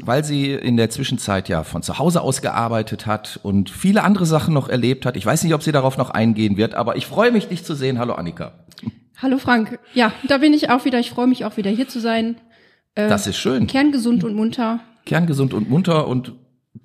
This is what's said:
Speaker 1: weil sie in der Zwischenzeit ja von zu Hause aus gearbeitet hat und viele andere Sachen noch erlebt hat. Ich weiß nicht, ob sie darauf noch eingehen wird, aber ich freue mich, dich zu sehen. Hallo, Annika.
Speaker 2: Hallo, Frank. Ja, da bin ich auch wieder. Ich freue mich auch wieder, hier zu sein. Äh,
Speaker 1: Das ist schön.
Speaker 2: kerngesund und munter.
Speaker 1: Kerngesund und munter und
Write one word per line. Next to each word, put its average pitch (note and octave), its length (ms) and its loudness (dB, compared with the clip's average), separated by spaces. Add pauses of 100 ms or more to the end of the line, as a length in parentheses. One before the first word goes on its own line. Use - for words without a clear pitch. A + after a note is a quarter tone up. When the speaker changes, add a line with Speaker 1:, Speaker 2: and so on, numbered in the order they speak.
Speaker 1:
weil C#3 220 0
sie C#3 260 -2
in A#2+ 240 0
der A2+ 140 2
Zwischenzeit A2 580 -4
ja D#2+ 160 -2
von E2 180 -6
zu - 160 -8
Hause E3+ 240 2
aus C3 200 -2
gearbeitet A2+ 640 -2
hat - 360 -6
und G2 280 0
viele G3 340 2
andere F#3 220 4
Sachen D#3+ 280 2
noch C#3 140 2
erlebt B2+ 380 0
hat. B2 100 -2
Ich F#2+ 100 -6
weiß B2+ 200 2
nicht, D#3+ 80 4
ob D3 100 0
sie D#3 80 0
darauf C3 260 2
noch B2+ 120 -2
eingehen A2 480 2
wird, A2 180 0
aber A2 220 -2
ich - 100 -4
freue G#3+ 240 2
mich, G#3+ 160 0
dich F3 160 -8
zu E3+ 100 -8
sehen. C3 260 -2
Hallo, A#2+ 160 -2
Annika. E2 500 -10 (560)
Speaker 2:
Hallo, C4+ 160 2
Frank. A#3+ 420 0 (140)
Ja, A3+ 180 4 (160)
da C#4 120 4
bin D4+ 140 6
ich D4+ 160 2
auch B3+ 140 2
wieder. B3+ 160 0
Ich A#3 120 -4
freue B3 160 0
mich B3+ 180 0
auch G#3+ 100 -8
wieder, G3 160 -2
hier B3 160 -2
zu A#3+ 140 -8
sein. A3+ 340 -2 (600)
Äh, G#3 120 0
Speaker 1:
Das G#3 200 0
ist F#3+ 100 -4
schön. B3 300 0
Speaker 2:
kerngesund C4 580 2
und G#3+ 100 -4
munter. A3+ 460 -2 (240)
Speaker 1:
Kerngesund D3+ 480 0
und G#2 160 -2
munter D#3+ 400 2
und B2 240 -4 (520)